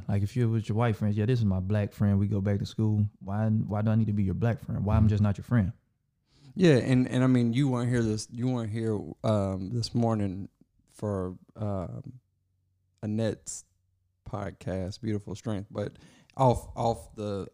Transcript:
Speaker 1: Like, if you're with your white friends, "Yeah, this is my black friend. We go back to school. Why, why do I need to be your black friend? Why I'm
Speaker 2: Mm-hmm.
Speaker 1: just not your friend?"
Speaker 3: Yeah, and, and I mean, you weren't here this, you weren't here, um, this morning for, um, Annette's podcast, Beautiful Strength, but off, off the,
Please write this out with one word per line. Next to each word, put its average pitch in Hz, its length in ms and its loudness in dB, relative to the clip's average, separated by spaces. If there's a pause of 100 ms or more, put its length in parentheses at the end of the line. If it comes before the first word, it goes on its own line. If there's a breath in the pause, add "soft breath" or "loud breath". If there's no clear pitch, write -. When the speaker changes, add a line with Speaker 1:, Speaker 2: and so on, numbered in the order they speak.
Speaker 1:
Like, 101 140 0
if 101 120 -4
you're 120 140 2
with 110 180 -2
your 107 100 -2
white 117 200 2
friends, 104 180 0
"Yeah, 107 100 0
this 123 140 2
is 110 60 2
my 92 160 2
black 101 320 0
friend. 101 260 4
We 101 80 2
go 101 140 0
back 101 180 0
to 104 60 -2
school. 107 400 0 (140)
Why, 101 280 -4
why 107 340 0
do 110 100 2
I 110 40 4
need 110 120 2
to 104 60 0
be 104 100 2
your 92 100 0
black 113 260 0
friend? - 240 -6
Why 104 120 2
I'm - 80 6
Speaker 2:
Mm-hmm. 107 60 6
Speaker 1:
just 101 140 4
not 101 140 2
your - 80 -14
friend?" 107 260 2 (800 soft breath)
Speaker 3:
Yeah, 175 220 6
and, 123 320 4
and 123 160 0
I 131 40 4
mean, 123 260 4
you 139 160 2
weren't 120 200 0
here 123 140 2
this, 107 260 -2
you 120 200 -4
weren't 117 220 -4
here, 110 280 -2 (240)
um, 98 480 0
this 120 240 -4
morning 104 540 0 (460)
for, 95 420 -4 (180)
um, 101 560 -6 (880)
Annette's 107 640 -4 (640)
podcast, 95 720 -6
Beautiful 107 340 -4
Strength, 107 360 -8
but 104 220 -6 (440 soft breath)
off, 127 380 4
off 113 400 -2
the, 104 380 -6